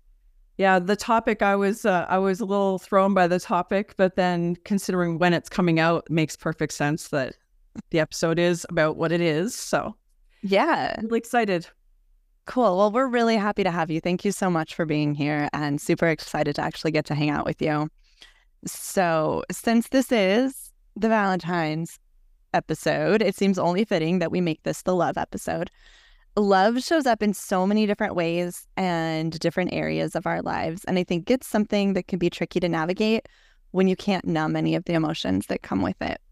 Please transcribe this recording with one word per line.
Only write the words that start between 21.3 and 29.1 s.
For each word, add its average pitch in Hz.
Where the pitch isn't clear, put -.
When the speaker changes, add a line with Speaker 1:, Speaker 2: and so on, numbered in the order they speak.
Speaker 2:
episode, 160
it 196
seems 196
only 175
fitting 175
that 165
we 180
make 170
this 156
the 185
love 165
episode. 165
Love 208
shows 320
up 233
in 208
so 185
many 214
different 208
ways 175
and 165